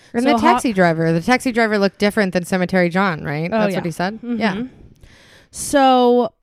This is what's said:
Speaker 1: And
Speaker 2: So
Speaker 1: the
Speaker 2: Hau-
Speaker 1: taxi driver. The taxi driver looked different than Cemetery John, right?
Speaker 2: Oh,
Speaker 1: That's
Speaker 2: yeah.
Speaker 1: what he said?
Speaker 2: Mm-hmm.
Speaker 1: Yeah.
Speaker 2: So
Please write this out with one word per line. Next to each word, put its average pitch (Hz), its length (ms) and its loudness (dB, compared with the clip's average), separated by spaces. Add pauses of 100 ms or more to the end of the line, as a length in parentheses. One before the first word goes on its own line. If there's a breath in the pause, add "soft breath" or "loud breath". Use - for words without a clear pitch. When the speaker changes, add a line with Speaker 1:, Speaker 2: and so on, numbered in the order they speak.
(120 soft breath)
Speaker 1:
And 233 120 -2
Speaker 2:
So 285 80 2
Speaker 1:
the 233 60 2
Speaker 2:
Hau- - 140 2
Speaker 1:
taxi 240 220 -2
driver. 165 400 2
The 165 80 -2
taxi 247 280 0
driver 214 280 0
looked 196 200 0
different 202 360 0
than 180 100 -2
Cemetery 180 460 0
John, 170 340 -2
right? 151 260 -4
Speaker 2:
Oh, 226 80 -2
Speaker 1:
That's 208 140 0
Speaker 2:
yeah. 180 60 -4
Speaker 1:
what 175 80 -4
he 165 40 -4
said? 185 260 -6
Speaker 2:
Mm-hmm. 240 220 -8
Speaker 1:
Yeah. 214 260 -2 (840 soft breath)
Speaker 2:
So 247 920 2